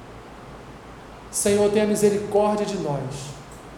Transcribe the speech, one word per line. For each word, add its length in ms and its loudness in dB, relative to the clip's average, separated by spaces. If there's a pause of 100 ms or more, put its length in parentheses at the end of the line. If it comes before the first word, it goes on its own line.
(1300)
Senhor, 420 4
tenha 140 6
misericórdia 800 4
de 120 -2
nós. 560 -4 (440)